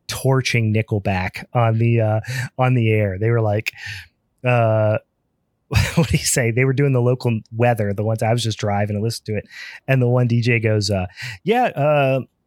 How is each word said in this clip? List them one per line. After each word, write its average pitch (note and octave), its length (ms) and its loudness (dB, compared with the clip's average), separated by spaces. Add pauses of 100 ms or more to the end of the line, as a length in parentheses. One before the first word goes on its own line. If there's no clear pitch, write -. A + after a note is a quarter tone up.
torching B2 640 0
Nickelback G2 720 -2 (100)
on A2+ 240 2
the, A#2 220 2
uh, G#2+ 200 2 (380)
on B2+ 160 2
the A2+ 160 2
air. G2+ 280 0
They A2+ 120 0
were A#2 100 2
like, G#2+ 320 -2 (720)
uh, A2 540 2 (680)
<laughs> - 280 0
what E3+ 120 2
do - 80 0
you - 80 -6
say? A#2 280 0
They B2+ 120 2
were C3+ 80 2
doing C#3 200 2
the B2+ 80 2
local A#2+ 400 0 (100)
weather, A2+ 420 0
the G#2 120 -4
ones A2 180 -2
I A2 100 0
was A#2 120 -2
just A2 140 -4
driving G#2 360 -2
and G2+ 80 -4
listened A2+ 240 -6
to G#2+ 120 -6
it. - 100 -10 (400)
And C3 120 2
the B2 80 2
one B2 200 2
D A#2+ 120 2
J A#2 200 2
goes, G#2+ 300 0
uh, F#2+ 160 -2 (360)
"Yeah, A#3+ 220 2
uh, C#3+ 560 2 (260)